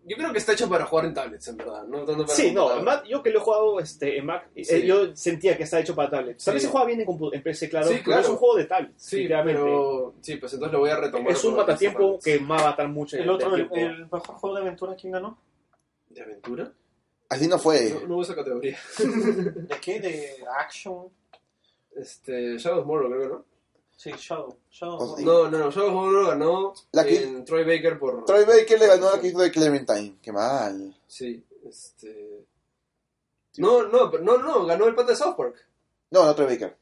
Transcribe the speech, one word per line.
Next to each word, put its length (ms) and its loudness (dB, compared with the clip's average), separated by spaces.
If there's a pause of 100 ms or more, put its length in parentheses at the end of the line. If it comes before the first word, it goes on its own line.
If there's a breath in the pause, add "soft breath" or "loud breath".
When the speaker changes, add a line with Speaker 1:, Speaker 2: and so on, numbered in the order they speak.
Speaker 1:
yo 120 -8
creo 140 -4
que 80 -2
está 140 0
hecho 160 0
para 160 0
jugar 200 0
en 80 -6
tablets, 360 -10
en 80 -14
verdad, 280 -12
no 200 -8
tanto 200 -2
para 80 -2
Speaker 2:
Sí, 200 4
no, 140 2
Speaker 1:
computadora. 120 0
Speaker 2:
en 60 -4
Mac, 240 0
yo 140 -4
que 60 2
lo 100 2
he 20 0
jugado, 400 2
este, 360 -6
en 80 -6
Mac, 300 -8
eh, 100 -12
Speaker 1:
Sí. 200 2
Speaker 2:
yo 320 2
sentía 400 0
que 60 -6
está 180 0
hecho 140 -4
para 140 0
tablets. 360 -6
También 160 0
Speaker 1:
Sí. 60 -2
Speaker 2:
se 40 -4
juega 160 4
bien 140 -2
en 60 -4
compu-, 260 -6
en 100 -8
P 100 -4
C, 160 -8
claro, 180 0
Speaker 1:
Sí, 80 4
Speaker 2:
pero 100 -6
Speaker 1:
claro. 160 4
Speaker 2:
es 80 2
un 80 0
juego 180 6
de 100 2
tablets, 380 -4
Speaker 1:
Sí, 200 -6
Speaker 2:
literalmente. 380 0
Speaker 1:
pero... 600 -2
sí, 160 -12
pues 160 -12
entonces 200 -6
lo 60 0
voy 120 4
a 60 0
retomar 340 -2
Speaker 2:
Es 120 0
un 120 2
Speaker 1:
con 40 2
Speaker 2:
matatiempo 400 0
Speaker 1:
tablets. 240 2
Speaker 2:
que 160 2
va 200 -2
a 100 4
matar 200 -2
mucho 280 -8
Speaker 3:
El 60 -4
Speaker 2:
el 80 0
Speaker 3:
otro, 240 0
el, 140 -2
Speaker 2:
tiempo. 60 -8
Speaker 3:
el 280 -4
mejor 180 -8 (140)
juego 200 -8
de 60 -4
aventura, 380 -8
¿quién 140 -12
ganó? 240 -8 (720)
Speaker 1:
¿De 120 -20
aventura? 500 -12 (580)
Speaker 4:
Así 180 -2
no 100 2
fue. 320 2 (120)
Speaker 1:
No, 60 -12
no 80 -4
hubo 60 -2
esa 140 -8
categoría. 420 -6 (100)
<laughs> 120 -16
Speaker 3:
¿De 840 -2
qué? 200 -6
¿De 340 -8 (240)
action? 480 -12 (880)
Speaker 1:
Este, 640 -8
Shadow 240 -2
of 40 -8
Mordor, 260 -2
creo 100 -4
que 80 -4
no. 160 -12 (500)
Speaker 3:
Sí, 220 -16
Shadow. 400 -12 (140)
Shadow 240 -12
of 60 -8
Speaker 4:
Oh, 40 -4
Speaker 3:
Mordor. 140 -12
Speaker 4:
sí. 60 -4
Speaker 1:
No, 260 6
no, 140 -2
no, 60 0
Shadow 180 0
of 40 -2
Mordor 340 2
ganó 460 0 (180)
Speaker 4:
La 140 4
que 180 4
Speaker 1:
en 220 -10
Troy 180 0
Baker 360 0
por 260 -4
Speaker 4:
Troy 200 8
Baker 340 6
le 80 8
ganó 220 8
a 20 4
la 100 4
que 0 -
Speaker 1:
por 80 0
Speaker 4:
hizo 120 -4
de 100 4
Clementine. 680 0
Qué 100 -14
mal. 640 -4 (120)
Speaker 1:
Sí, 360 -12 (240)
este 760 -20 (1080)
Speaker 4:
Sí. 100 -8
Speaker 1:
No, 220 6
no, 260 4
pero 140 -2
no, 160 6
no, 260 0
ganó 220 2
el 80 2
pata 160 2
de 60 4
South 200 -2
Park. 180 -4 (540)
Speaker 4:
No, 160 8
no 80 6
Troy 140 2
Baker. 340 -4